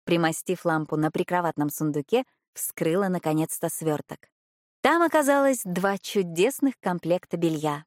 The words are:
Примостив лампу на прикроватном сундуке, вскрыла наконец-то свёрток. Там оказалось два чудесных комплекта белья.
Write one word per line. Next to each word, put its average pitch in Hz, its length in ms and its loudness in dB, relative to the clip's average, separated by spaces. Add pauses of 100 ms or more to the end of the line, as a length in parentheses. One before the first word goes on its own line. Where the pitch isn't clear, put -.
Примостив 170 600 0
лампу 160 320 0
на 156 140 2
прикроватном 165 600 -2
сундуке, 156 540 -2 (300)
вскрыла 180 540 -2
наконец-то 160 600 -2
свёрток. 151 600 -6 (520)
Там 320 220 4
оказалось 277 600 2
два 185 320 -2
чудесных 196 840 0
комплекта 175 560 -2
белья. 156 500 -2